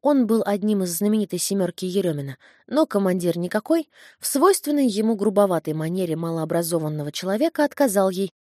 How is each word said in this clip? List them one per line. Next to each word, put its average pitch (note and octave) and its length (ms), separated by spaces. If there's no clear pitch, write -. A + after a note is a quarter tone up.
он C4+ 240
был A3 200
одним G3+ 360
из F3+ 140
знаменитой G#3 420
"семёрки" F#3 460
Ерёмина, E3 540
но D4 200
командир F#3 500
никакой, G#3+ 520
в - 80
свойственной D4 600
ему A3 280
грубоватой F#3+ 600
манере D#3+ 420
малообразованного D#3+ 960
человека A3 520
отказал G3+ 440
ей F#3 220